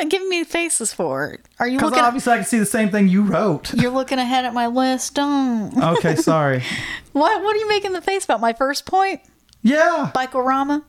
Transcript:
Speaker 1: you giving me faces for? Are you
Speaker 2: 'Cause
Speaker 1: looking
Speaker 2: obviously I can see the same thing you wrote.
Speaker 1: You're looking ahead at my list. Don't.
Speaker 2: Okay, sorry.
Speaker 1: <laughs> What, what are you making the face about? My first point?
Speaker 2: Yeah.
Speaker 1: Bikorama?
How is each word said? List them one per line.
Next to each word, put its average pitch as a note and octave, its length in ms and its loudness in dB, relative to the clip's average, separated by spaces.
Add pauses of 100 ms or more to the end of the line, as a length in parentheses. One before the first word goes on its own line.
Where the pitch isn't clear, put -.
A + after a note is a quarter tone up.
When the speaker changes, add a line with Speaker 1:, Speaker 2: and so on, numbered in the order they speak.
Speaker 1:
you D4+ 60 -2
giving F#4+ 200 0
me F4 140 0
faces E4+ 500 -4
for? C#3+ 440 -4 (220)
Are A#3+ 80 0
you B3+ 120 -2
Speaker 2:
'Cause - 120 0
Speaker 1:
looking B3+ 120 4
Speaker 2:
obviously A#3+ 300 2
I A3+ 40 4
can G3 80 -6
see A#3 140 0
the G#3 60 2
same A3 260 0
thing G3+ 160 4
you F#3 160 4
wrote. F#3+ 500 -2
Speaker 1:
You're B3 180 0
looking C4 280 -2
ahead B3+ 240 0
at A#3+ 100 -6
my A#3 140 0
list. C4 480 -2
Don't. C4+ 600 0 (220)
Speaker 2:
Okay, - 180 2
sorry. C#3+ 460 2 (260)
Speaker 1:
<laughs> - 260 -12
What, E4+ 300 2
what G#4+ 120 0
are G#4 40 0
you G#4+ 100 -2
making G4+ 240 -2
the F4 80 -4
face G4 240 -2
about? A#3 160 0
My A#3 120 2
first C4+ 320 -2
point? F#4+ 360 0 (420)
Speaker 2:
Yeah. D4+ 500 2
Speaker 1:
Bikorama? C4+ 760 -2